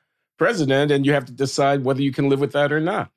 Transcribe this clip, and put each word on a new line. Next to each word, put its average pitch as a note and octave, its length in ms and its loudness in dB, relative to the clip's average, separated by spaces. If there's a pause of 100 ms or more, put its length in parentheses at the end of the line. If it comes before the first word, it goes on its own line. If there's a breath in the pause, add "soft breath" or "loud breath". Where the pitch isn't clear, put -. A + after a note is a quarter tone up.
(360)
president, D3+ 540 2
and C#3 160 2
you C#3+ 60 4
have C#3 120 0
to B2 80 -18
decide C#3 520 0
whether C3+ 180 0
you C#3 100 0
can C#3 160 0
live C3+ 120 2
with C#3+ 120 -2
that C#3+ 200 0
or D3+ 80 0
not. F#3 360 -4